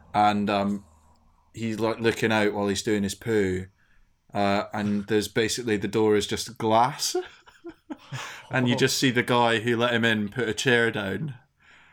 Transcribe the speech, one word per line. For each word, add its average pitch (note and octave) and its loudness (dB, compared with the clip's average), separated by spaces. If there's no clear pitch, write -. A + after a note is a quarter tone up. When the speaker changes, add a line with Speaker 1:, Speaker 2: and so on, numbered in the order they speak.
Speaker 1:
and, G#2 2
um, G2+ -2
he's, A2 -6
like, A2+ -2
looking A2+ 2
out G#2 2
while G2+ -2
he's G2+ -2
doing G#2 0
his F#2+ -4
poo. F#2+ -2
Uh, G2+ 2
and G#2 -2
there's G#2+ 0
basically, A2+ -2
the G2+ -4
door G#2+ 2
is G2+ 0
just - -8
glass. A#2 2
<laughs> F4+ -6
And B2+ 0
you C3 2
Speaker 2:
Oh. C3+ 0
Speaker 1:
just C3 0
see C3+ 2
the A#2+ 2
guy A#2+ 2
who A#2+ 0
let A#2+ 2
him A2+ 2
in G#2+ 0
put A2 -4
a G#2+ -2
chair A#2 2
down G#2+ -4